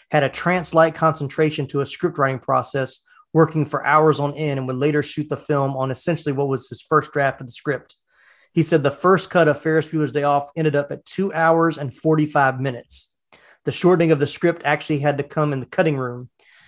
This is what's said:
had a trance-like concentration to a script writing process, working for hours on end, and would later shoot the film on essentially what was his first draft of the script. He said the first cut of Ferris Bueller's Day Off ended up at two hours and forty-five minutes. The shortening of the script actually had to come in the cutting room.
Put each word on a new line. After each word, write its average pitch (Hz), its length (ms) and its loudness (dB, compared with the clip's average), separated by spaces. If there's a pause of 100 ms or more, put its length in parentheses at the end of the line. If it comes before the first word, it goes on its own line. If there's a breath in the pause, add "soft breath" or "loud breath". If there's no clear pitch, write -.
had 151 140 2
a 135 60 2
trance-like 160 680 0
concentration 151 720 -2
to 139 140 -4
a 135 60 -4
script 165 300 -4
writing 135 220 0
process, 131 680 -2 (280 soft breath)
working 156 340 4
for - 180 -6
hours 151 360 4
on 143 140 -2
end, 143 240 -4
and 131 100 -6
would 127 80 -6
later 147 260 0
shoot 147 260 -8
the 147 80 -6
film 139 400 -2
on 131 140 -2
essentially 151 420 -4
what 139 140 -2
was 135 220 -4
his 117 120 -12
first - 320 0
draft 139 280 0
of 131 80 -14
the 117 40 -20
script. - 440 -8 (560 soft breath)
He 165 100 2
said 156 220 2
the 139 80 0
first - 380 0
cut 170 180 4
of 143 120 0
Ferris 156 280 0
Bueller's 151 240 -2
Day 143 100 -2
Off 143 340 0
ended 156 200 0
up 143 160 -2
at 147 120 -12
two - 280 -4
hours 165 440 2
and 139 160 -8
forty-five 147 680 2
minutes. - 560 -8 (480 soft breath)
The - 80 -2
shortening 170 400 4
of 143 80 2
the 139 80 0
script 170 360 -2
actually 151 360 -2
had 143 180 0
to 139 60 -4
come 151 280 -2
in 135 60 -4
the 123 80 -8
cutting 160 300 0
room. 123 340 -8 (380 soft breath)